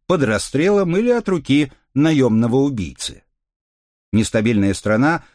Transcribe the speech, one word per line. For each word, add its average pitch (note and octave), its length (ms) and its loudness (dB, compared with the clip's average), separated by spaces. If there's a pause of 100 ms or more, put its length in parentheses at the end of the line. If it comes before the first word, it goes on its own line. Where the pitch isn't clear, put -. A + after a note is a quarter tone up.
под F3 180 0
расстрелом D#3+ 720 0
или A#3 140 0
от A#3+ 180 -2
руки D3 440 0 (240)
наемного B2+ 640 2
убийцы. A#2 640 -4 (880)
Нестабильная G#2+ 600 0
страна B2+ 500 -2 (120)